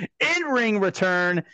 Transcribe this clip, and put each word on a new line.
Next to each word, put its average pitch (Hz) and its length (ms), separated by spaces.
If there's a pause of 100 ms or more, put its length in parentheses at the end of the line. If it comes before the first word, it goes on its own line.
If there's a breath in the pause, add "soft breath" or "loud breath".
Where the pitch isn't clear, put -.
(200 loud breath)
in-ring 269 600
return 180 640 (100)